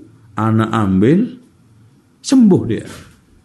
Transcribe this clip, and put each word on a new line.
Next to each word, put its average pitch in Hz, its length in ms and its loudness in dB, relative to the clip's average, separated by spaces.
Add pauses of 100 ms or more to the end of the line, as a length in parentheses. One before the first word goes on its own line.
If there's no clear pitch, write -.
(340)
anak 110 400 -2
ambil, 110 640 0 (840)
sembuh 214 420 2
dia. 104 220 -8 (560)